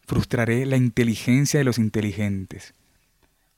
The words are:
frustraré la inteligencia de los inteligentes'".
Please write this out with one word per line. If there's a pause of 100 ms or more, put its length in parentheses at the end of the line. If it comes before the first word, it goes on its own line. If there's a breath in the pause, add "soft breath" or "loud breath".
frustraré
la
inteligencia
de
los
inteligentes'". (840)